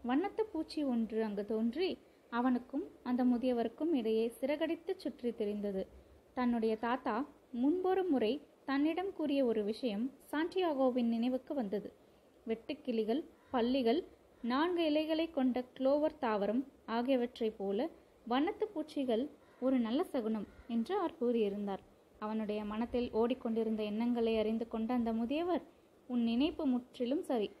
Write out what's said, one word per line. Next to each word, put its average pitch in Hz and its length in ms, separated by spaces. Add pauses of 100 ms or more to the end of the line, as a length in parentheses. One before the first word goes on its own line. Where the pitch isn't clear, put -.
வண்ணத்து 339 400
பூச்சி 320 400
ஒன்று 226 400
அங்கு 208 220
தோன்றி 233 440 (420)
அவனுக்கும் 247 540 (180)
அந்த 247 220
முதியவருக்கும் 247 680
இடையே 220 360
சிறகடித்து 302 680
சுற்றி 247 360
திரிந்தது. 202 520 (500)
தன்னுடைய 233 440
தாத்தா 240 380 (380)
முன்பொரு 370 560
முறை 226 220 (340)
தன்னிடம் 320 480
கூறிய 277 320
ஒரு 220 180
விஷயம் 214 400 (220)
சாண்டியாகோவின் 285 880
நினைவுக்கு 254 400
வந்தது. 208 360 (580)
வெட்டுக்கிளிகள், 226 760 (280)
பல்லிகள், 247 520 (420)
நான்கு 330 420
இலைகளை 311 440
கொண்ட 254 340 (100)
குளோவர் 294 480
தாவரம் 214 400 (240)
ஆகியவற்றைப் 240 720
போல 202 320 (380)
வண்ணத்து 320 380
பூச்சிகள் 277 600 (340)
ஒரு 262 200
நல்ல 233 240
சகுனம் 220 440 (200)
என்று 233 280
அவர் 349 240
கூறியிருந்தார். 208 640 (360)
அவனுடைய 214 460
மனத்தில் 240 480
ஓடிக்கொண்டிருந்த 226 680
எண்ணங்களை 226 540
அறிந்து 226 300
கொண்ட 226 260
அந்த 233 200
முதியவர், 285 500 (460)
"உன் 240 140
நினைப்பு 254 420
முற்றிலும் 254 580
சரி. 226 260 (120)